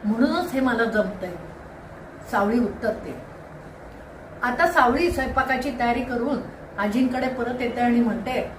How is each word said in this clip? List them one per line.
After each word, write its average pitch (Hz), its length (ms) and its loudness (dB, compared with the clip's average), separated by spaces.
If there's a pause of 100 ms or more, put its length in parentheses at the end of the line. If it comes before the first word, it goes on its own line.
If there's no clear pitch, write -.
म्हणूनच 285 480 2
हे 262 80 0
मला 233 240 2
जमतंय, 185 480 -2 (960)
सावळी 214 300 4
उत्तरते. - 720 -2 (1120)
आता 247 240 2
सावळी 294 440 6
स्वयंपाकाची 262 680 0
तयारी 240 240 2
करून 247 380 0 (380)
आजींकडे 247 500 2
परत 240 320 -2
येते 240 200 -2
आणि 240 200 6
म्हणते 233 580 0